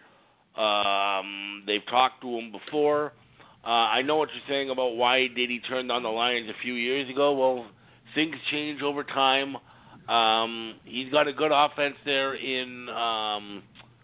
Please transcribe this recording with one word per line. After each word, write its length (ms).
Um, 1080
they've 240
talked 320
to 160
him 140
before. 640
Uh, 60
I 360
know 120
what 180
you're 140
saying 220
about 260
why 320
did 220
he 100
turn 300
down 140
the 60
Lions 400
a 120
few 140
years 340
ago. 240
Well, 320
things 200
change 320
over 220
time. 540
Um, 680
he's 260
got 160
a 60
good 200
offense 420
there 300
in, 520
um, 760